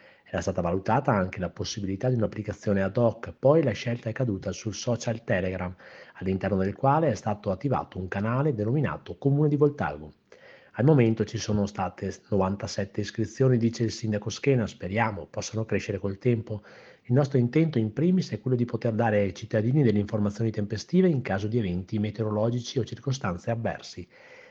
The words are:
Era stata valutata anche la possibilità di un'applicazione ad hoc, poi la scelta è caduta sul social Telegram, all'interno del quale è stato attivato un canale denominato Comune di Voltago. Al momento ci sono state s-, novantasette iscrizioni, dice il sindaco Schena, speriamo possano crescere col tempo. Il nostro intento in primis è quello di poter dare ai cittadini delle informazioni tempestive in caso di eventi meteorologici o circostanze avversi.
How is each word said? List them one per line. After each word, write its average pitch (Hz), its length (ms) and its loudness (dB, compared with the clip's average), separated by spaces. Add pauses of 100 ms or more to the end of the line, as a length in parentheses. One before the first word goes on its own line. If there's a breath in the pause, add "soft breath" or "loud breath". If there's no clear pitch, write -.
(240 soft breath)
Era - 160 -6
stata 90 220 -2
valutata 95 500 0
anche 92 300 0
la 87 80 -2
possibilità 98 580 -6
di 127 80 2
un'applicazione 101 680 -2
ad 95 140 -2
hoc, 113 420 0
poi 151 240 6
la 131 100 2
scelta 117 360 -4
è 110 60 -4
caduta 98 400 -2
sul 101 200 -6
social 117 520 -4
Telegram, 92 500 -2 (380 loud breath)
all'interno 95 420 0
del 95 200 0
quale 147 340 2
è 104 60 0
stato 104 360 -4
attivato 92 480 -4
un 92 80 -6
canale 120 460 0
denominato 104 640 -2
Comune 143 320 2
di 147 80 0
Voltago. 78 560 0 (680 loud breath)
Al 117 60 4
momento 113 400 6
ci 107 140 -8
sono 104 260 0
state 92 460 -6
s-, - 180 -12
novantasette 98 720 -2
iscrizioni, 123 560 0
dice 117 240 0
il 110 80 0
sindaco 104 400 -4
Schena, 123 380 0
speriamo 98 580 -2
possano 107 400 -6
crescere 98 320 -2
col 95 220 -4
tempo. 110 420 0 (440 loud breath)
Il 120 100 2
nostro 135 240 2
intento 123 400 2
in 110 140 0
primis 180 360 2
è 107 100 -6
quello 127 160 0
di 120 100 2
poter 113 280 -4
dare 107 280 2
ai 95 120 0
cittadini 117 480 0
delle 107 160 6
informazioni 104 540 0
tempestive 110 560 2
in 139 160 2
caso 101 240 -2
di 113 100 0
eventi 95 400 -2
meteorologici 107 800 -2
o 113 60 0
circostanze 110 680 -4
avversi. 110 580 -4 (440 loud breath)